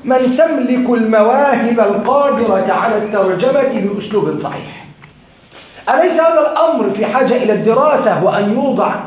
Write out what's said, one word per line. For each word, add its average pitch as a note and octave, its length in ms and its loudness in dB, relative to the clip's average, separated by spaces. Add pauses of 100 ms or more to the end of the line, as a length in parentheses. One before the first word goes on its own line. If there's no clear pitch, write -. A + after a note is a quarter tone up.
من B3+ 340 0
تملك B3+ 520 0
المواهب A3+ 880 2
القادرة G#3+ 920 0
على G3 240 -2
الترجمة G#3 960 0
بأسلوب D#3+ 500 -4
صحيح. - 420 -12 (1040)
أليس D#4+ 220 2
هذا D#4+ 400 2
الأمر D#4 380 0
في G3+ 160 -4
حاجة C4 300 0
إلى A#3 180 0
الدراسة A3+ 720 2
وأن G3+ 300 0
يوضع A#3+ 420 -2 (120)